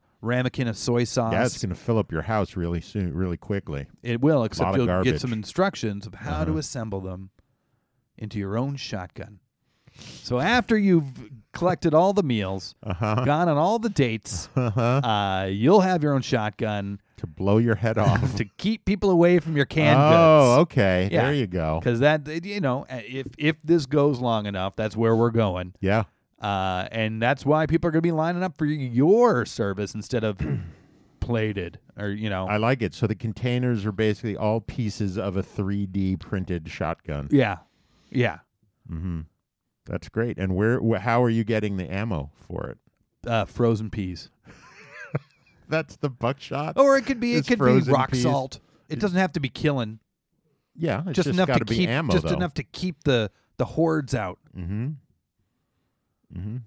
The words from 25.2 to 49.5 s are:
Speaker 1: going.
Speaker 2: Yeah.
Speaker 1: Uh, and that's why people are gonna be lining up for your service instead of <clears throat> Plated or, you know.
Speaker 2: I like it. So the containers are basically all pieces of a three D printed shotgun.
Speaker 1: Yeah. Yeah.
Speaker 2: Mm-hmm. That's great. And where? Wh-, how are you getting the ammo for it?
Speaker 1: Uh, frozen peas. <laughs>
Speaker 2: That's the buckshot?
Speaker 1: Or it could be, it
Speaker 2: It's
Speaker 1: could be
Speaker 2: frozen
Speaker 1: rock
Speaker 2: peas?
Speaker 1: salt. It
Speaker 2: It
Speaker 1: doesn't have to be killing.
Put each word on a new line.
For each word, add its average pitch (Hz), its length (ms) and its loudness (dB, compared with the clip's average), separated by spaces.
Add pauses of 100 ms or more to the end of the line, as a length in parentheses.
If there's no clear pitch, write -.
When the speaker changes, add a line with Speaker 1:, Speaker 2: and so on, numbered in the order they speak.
Speaker 1:
going. 92 480 0
Speaker 2:
Yeah. 104 260 2 (340)
Speaker 1:
Uh, 95 520 -2
and 110 280 -4
that's 127 280 0
why 156 180 2
people 156 220 0
are 165 40 -2
gonna 160 120 2
be 175 80 2
lining 170 320 -2
up 180 120 -6
for 156 120 -4
your 147 800 4
service 101 480 -4
instead 107 280 -4
of 107 160 -2
<clears throat> - 800 -10
Plated 107 600 -4 (180)
or, 104 120 -6
you 104 200 -4
know. 92 180 -4
Speaker 2:
I 104 100 0
like 117 260 0
it. 95 100 -2
So - 140 -2
the 104 80 -4
containers 120 720 -2
are 110 40 -2
basically 104 460 -2
all 107 240 0
pieces 101 560 -4
of 95 180 -2
a 98 60 0
three 101 460 -4
D 95 280 -2
printed 87 540 -6
shotgun. 78 640 -6
Speaker 1:
Yeah. 113 260 2 (540)
Yeah. 107 280 -2 (500)
Speaker 2:
Mm-hmm. 82 320 -6 (640)
That's - 220 -10
great. 113 280 -4
And 95 180 -2
where? 110 240 2
Wh-, 113 220 0
how 120 220 2
are 123 60 2
you 113 140 0
getting 104 340 -2
the 82 140 -6
ammo 92 440 -4
for - 320 -10
it? - 100 -12 (500)
Speaker 1:
Uh, 113 180 0
frozen 110 440 0
peas. 92 400 -8 (160)
<laughs> - 200 -20 (1000)
Speaker 2:
That's 156 300 -4
the 147 120 -4
buckshot? 139 680 -6
Speaker 1:
Or 277 200 6
it 254 80 -4
could 262 140 -4
be, 240 160 0
it - 40 2
Speaker 2:
It's - 80 -2
Speaker 1:
could 247 120 2
be 139 60 4
Speaker 2:
frozen 127 280 4
Speaker 1:
rock 131 180 2
Speaker 2:
peas? 127 120 0
Speaker 1:
salt. 135 360 -2 (300)
It - 80 -10
Speaker 2:
It - 20 -8
Speaker 1:
doesn't 185 180 -2
have 185 160 2
to 170 60 -4
be 139 100 -4
killing. 120 500 -4 (760)